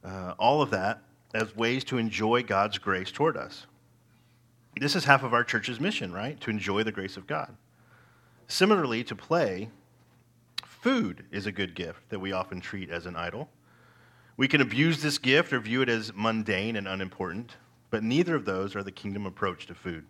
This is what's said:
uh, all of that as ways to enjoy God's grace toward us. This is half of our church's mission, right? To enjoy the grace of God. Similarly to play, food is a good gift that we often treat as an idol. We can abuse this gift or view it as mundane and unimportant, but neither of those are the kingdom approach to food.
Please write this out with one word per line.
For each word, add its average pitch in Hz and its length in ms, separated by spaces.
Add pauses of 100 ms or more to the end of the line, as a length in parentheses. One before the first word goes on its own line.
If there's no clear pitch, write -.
uh, 92 340
all 135 220
of 139 100
that 104 320 (320)
as 110 220
ways 117 260
to 127 160
enjoy 113 440
God's 104 360
grace 95 320
toward 156 280
us. - 280 (1120)
This 143 160
is 180 100
half 135 180
of 120 100
our 120 100
church's 117 380
mission, 156 320
right? 113 300
To - 80
enjoy 101 320
the 110 100
grace 95 240
of 95 100
God. - 300 (880)
Similarly 165 580
to 107 120
play, 110 540 (920)
food 226 680
is 101 140
a 104 60
good 101 220
gift 85 360
that 101 100
we 95 120
often 92 280
treat 95 300
as 85 160
an 87 100
idol. 90 320 (880)
We 131 100
can 143 140
abuse 139 420
this 147 160
gift 139 360
or 127 40
view 117 240
it 127 60
as 110 260
mundane 110 640
and 98 100
unimportant, 95 720 (340)
but 110 140
neither 160 320
of 113 80
those 98 320
are 101 80
the 98 80
kingdom 101 340
approach 90 400
to 87 80
food. 85 360